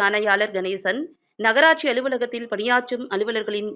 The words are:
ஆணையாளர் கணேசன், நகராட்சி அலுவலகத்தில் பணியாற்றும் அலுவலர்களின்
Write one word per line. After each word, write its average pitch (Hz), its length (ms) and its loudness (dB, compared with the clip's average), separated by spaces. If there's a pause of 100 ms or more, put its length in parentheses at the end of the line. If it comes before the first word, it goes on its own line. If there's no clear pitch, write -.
ஆணையாளர் 208 520 2
கணேசன், 190 440 -2 (460)
நகராட்சி 311 460 4
அலுவலகத்தில் 240 600 -2
பணியாற்றும் 247 520 0 (120)
அலுவலர்களின் 214 600 -4